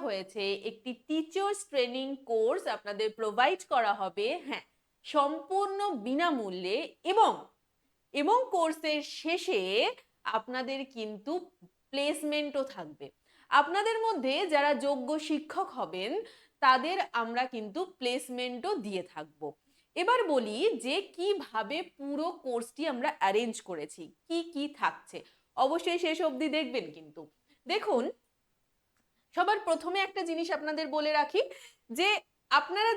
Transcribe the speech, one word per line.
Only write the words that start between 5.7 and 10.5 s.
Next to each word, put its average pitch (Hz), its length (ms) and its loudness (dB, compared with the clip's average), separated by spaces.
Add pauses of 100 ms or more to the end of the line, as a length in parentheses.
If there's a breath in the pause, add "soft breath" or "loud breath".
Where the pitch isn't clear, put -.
বিনামূল্যে 233 720 0 (340)
এবং, 403 200 6 (880)
এবং 392 140 6 (180)
কোর্সের 311 460 0 (200)
শেষে 339 400 0 (800)
আপনাদের 254 420 -4 (160)